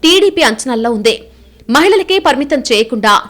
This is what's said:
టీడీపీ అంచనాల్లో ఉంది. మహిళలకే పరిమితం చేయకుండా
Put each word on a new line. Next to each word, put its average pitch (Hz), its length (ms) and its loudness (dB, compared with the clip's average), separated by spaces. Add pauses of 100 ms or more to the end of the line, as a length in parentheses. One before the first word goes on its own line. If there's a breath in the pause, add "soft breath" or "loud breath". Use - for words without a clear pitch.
టీడీపీ 370 400 2
అంచనాల్లో 226 480 -2
ఉంది. 220 320 -2 (480 soft breath)
మహిళలకే 370 480 2
పరిమితం 285 420 -2
చేయకుండా 220 680 0